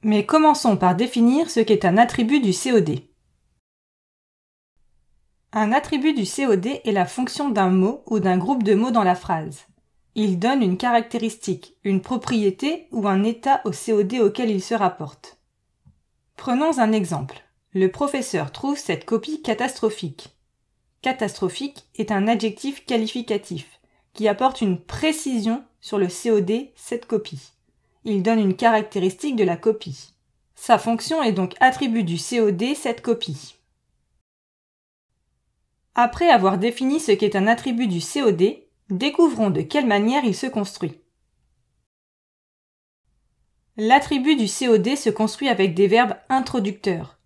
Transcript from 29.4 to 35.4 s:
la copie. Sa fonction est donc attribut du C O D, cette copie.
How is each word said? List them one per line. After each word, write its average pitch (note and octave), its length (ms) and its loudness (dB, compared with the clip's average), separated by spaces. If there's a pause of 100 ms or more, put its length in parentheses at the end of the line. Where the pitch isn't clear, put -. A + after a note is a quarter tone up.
la F3 140 0
copie. G#3+ 580 -4 (400)
Sa - 240 2
fonction A#3 420 -2
est A3 120 0
donc F#3 260 -2
attribut B3+ 440 2
du E3+ 140 -4
C A#3+ 220 -4
O G#3+ 100 4
D, G#3+ 240 -2
cette B3 300 -6
copie. A3+ 560 -6 (2250)